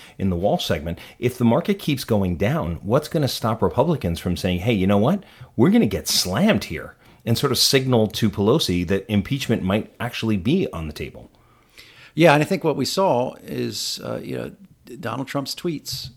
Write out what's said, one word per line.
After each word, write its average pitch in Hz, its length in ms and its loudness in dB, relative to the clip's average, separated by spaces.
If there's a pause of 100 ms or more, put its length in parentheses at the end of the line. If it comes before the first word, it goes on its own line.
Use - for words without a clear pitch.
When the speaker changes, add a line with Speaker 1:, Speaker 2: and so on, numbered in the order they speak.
(180)
Speaker 1:
in 95 120 0
the 87 60 0
Walsh 120 280 0
segment, 82 340 -4 (200)
if 123 180 0
the 120 80 0
market 165 340 2
keeps 143 260 -2
going 95 320 0
down, 98 460 -2
what's 120 260 0
gonna 147 200 0
stop 110 320 -2
Republicans 110 580 0
from 90 180 -2
saying, 90 240 0
"Hey, 87 120 0
you 92 140 2
know 101 120 4
what? 160 260 2 (320)
We're 131 140 6
gonna 226 140 6
get 98 240 -2
slammed 123 560 2
here," 69 300 -10 (320)
and 113 100 2
sort 135 160 0
of 117 60 0
signal 127 480 4
to 104 240 0
Pelosi 98 580 2
that 98 240 0
impeachment 113 500 0
might 98 380 -2
actually 110 380 -2
be 135 340 0
on 82 140 -8
the 76 80 -10
table? - 360 -12 (840)
Speaker 2:
Yeah, 156 200 6
and 151 80 4
I 143 40 2
think 190 180 -2
what 143 120 0
we 135 80 -2
saw 131 580 0
is, 120 640 -6
uh, 117 180 -6
you 127 140 -8
know, - 160 -8 (480)
Donald 117 280 -6
Trump's 139 260 -6
tweets, - 600 -8